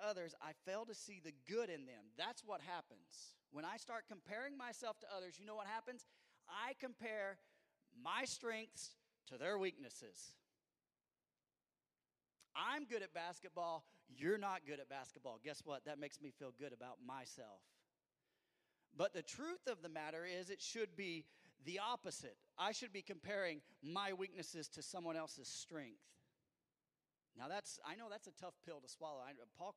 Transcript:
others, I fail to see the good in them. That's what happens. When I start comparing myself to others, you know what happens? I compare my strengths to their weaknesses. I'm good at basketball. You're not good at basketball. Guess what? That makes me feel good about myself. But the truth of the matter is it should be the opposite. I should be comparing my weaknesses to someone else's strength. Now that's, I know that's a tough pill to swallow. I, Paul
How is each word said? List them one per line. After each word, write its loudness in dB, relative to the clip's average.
others, 2
I -2
fail 2
to -4
see -8
the -4
good 6
in -2
them. -12
That's 0
what 0
happens. -6
When -2
I 0
start -4
comparing -2
myself 0
to -12
others, -4
you -12
know -4
what 0
happens? -2
I 2
compare 2
my 4
strengths -2
to -6
their 6
weaknesses. 0
I'm 4
good 2
at -4
basketball. 0
You're 8
not 2
good -2
at -6
basketball. -4
Guess -4
what? -2
That 0
makes -2
me -6
feel -4
good -4
about -8
myself. -6
But 6
the 0
truth -4
of -2
the -6
matter -2
is -2
it -4
should 0
be 0
the 0
opposite. 2
I 8
should -2
be -2
comparing 2
my 4
weaknesses -2
to -8
someone 2
else's -2
strength. -4
Now -2
that's, 0
I 0
know -6
that's -6
a -14
tough -4
pill -6
to -12
swallow. -4
I, -4
Paul -2